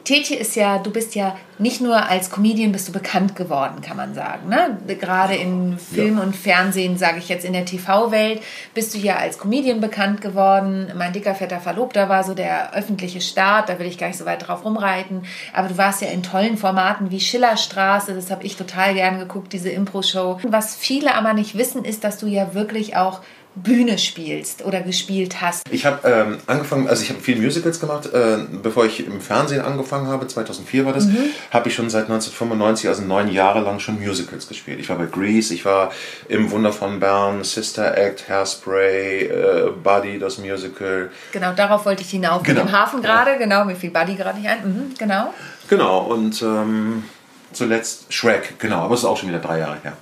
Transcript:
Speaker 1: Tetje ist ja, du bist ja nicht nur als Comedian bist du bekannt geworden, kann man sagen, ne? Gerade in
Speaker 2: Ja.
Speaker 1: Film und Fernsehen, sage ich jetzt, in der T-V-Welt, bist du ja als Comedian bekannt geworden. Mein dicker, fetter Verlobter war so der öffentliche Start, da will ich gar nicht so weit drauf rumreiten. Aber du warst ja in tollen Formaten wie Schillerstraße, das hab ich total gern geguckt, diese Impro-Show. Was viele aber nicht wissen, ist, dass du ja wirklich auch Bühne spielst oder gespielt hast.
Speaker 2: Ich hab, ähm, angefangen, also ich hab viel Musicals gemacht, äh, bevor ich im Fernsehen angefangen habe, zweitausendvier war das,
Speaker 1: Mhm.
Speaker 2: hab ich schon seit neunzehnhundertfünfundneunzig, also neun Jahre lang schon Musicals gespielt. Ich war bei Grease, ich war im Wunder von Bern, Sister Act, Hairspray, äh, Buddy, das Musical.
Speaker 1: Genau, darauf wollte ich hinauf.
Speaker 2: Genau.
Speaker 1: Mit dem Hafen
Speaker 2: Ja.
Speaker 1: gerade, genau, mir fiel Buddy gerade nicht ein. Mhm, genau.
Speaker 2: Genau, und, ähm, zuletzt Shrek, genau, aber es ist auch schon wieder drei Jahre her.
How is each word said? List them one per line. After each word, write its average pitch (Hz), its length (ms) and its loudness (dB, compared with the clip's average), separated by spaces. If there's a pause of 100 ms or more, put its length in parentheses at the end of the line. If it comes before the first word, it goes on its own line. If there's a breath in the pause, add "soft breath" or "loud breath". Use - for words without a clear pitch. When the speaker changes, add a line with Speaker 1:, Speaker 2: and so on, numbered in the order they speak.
Speaker 1:
Tetje 285 320 2
ist 220 180 -6
ja, 202 240 4
du 208 140 -4
bist 220 240 -4
ja 190 200 -2 (220 loud breath)
nicht 233 220 0
nur 233 160 4 (120)
als 185 220 0
Comedian 214 400 2
bist 190 160 -2
du 175 60 -10
bekannt 190 420 0
geworden, 147 480 -2
kann - 140 -12
man - 180 -8
sagen, - 340 -8
ne? 262 300 2 (220)
Gerade 190 340 2
in 180 380 0
Speaker 2:
Ja. 175 60 -4 (140)
Speaker 1:
Film 214 280 2
und 190 160 0
Fernsehen, 185 600 2
sage 170 220 2
ich 170 100 -10
jetzt, 175 160 -4
in 185 80 -4
der 180 120 -2
T-V-Welt, 214 760 2 (320 loud breath)
bist 220 220 -4
du 208 40 -6
ja 196 180 0
als 160 220 -2
Comedian 240 420 0
bekannt 208 400 0
geworden. 190 760 2
Mein 180 160 -4
dicker, 196 220 -2
fetter 185 240 -6
Verlobter 196 500 0
war 190 140 4
so 185 120 -2
der 165 380 -2
öffentliche 185 480 -4
Start, 202 480 2
da 180 120 -4
will 175 60 -4
ich 180 120 -8
gar 175 80 -4
nicht 180 120 -6
so 170 80 -8
weit 170 200 -4
drauf 180 180 -6
rumreiten. 190 600 -2 (280 loud breath)
Aber 190 140 0
du 180 100 -4
warst 196 260 2
ja 175 60 -4
in 180 140 -2
tollen 208 360 0
Formaten 190 520 2
wie 190 100 -2
Schillerstraße, 202 920 2
das 185 160 -8
hab 185 140 -6
ich 208 120 -6
total 190 380 0
gern 185 240 2
geguckt, 185 340 -10
diese 180 180 -4
Impro-Show. 190 720 -2
Was 214 320 0
viele 269 380 0
aber 220 180 2
nicht 208 260 -2
wissen, 247 260 -2
ist, 214 200 -6
dass 202 140 -2
du 214 100 -6
ja 190 260 -2
wirklich 214 400 -4
auch 185 280 0 (320 loud breath)
Bühne 226 440 4
spielst - 640 -6
oder 190 160 -2
gespielt 185 640 -2
hast. 175 280 -2
Speaker 2:
Ich - 140 -2
hab, 143 220 2
ähm, 107 400 4
angefangen, 139 420 0
also 113 140 2
ich - 80 -4
hab 107 100 -6
viel 123 180 2
Musicals 160 420 0
gemacht, 147 300 -4
äh, 110 280 4 (240)
bevor 113 240 2
ich - 200 -2
im 101 140 -8
Fernsehen 135 400 0
angefangen 135 460 -4
habe, 131 200 -4
zweitausendvier 113 600 -2
war 135 80 0
das, 208 100 4
Speaker 1:
Mhm. 226 220 4 (240 loud breath)
Speaker 2:
hab 120 160 2
ich 117 80 0
schon 117 160 -2
seit 110 180 0
neunzehnhundertfünfundneunzig, 110 800 0
also 95 140 0
neun 98 280 2
Jahre 98 300 4
lang 101 180 -2
schon 104 220 -4
Musicals 90 480 -6
gespielt. - 320 -12
Ich - 80 -10
war 90 80 -4
bei 85 80 -2
Grease, 101 480 2
ich 85 140 -4
war 95 260 4 (380 loud breath)
im 107 200 2
Wunder 107 220 2
von 101 260 -4
Bern, 98 460 2
Sister - 540 -2
Act, 101 280 0
Hairspray, 95 1000 0
äh, 90 440 2 (140)
Buddy, 101 340 2
das 98 200 -4
Musical. 95 720 -4 (220 loud breath)
Speaker 1:
Genau, 180 200 -2
darauf 202 320 2
wollte 196 160 0
ich 180 100 -10
hinauf. 180 340 0
Speaker 2:
Genau. 147 180 4
Speaker 1:
Mit 202 80 0
dem 196 80 4
Hafen 233 240 2
Speaker 2:
Ja. 220 200 4
Speaker 1:
gerade, 269 160 4
genau, 202 280 4
mir 180 100 -2
fiel 180 140 -6
Buddy 170 240 2
gerade 190 240 -4
nicht 208 100 -4
ein. 220 180 0
Mhm, 254 320 -2
genau. 214 360 0 (340 loud breath)
Speaker 2:
Genau, 104 380 6
und, 110 340 0
ähm, 110 640 0 (480 loud breath)
zuletzt - 600 -2
Shrek, 104 440 0
genau, 104 200 -2
aber 95 160 0
es 117 60 0
ist - 60 0
auch - 120 2
schon 95 100 -6
wieder 85 120 -2
drei 82 180 -2
Jahre 76 240 -4
her. 73 200 -10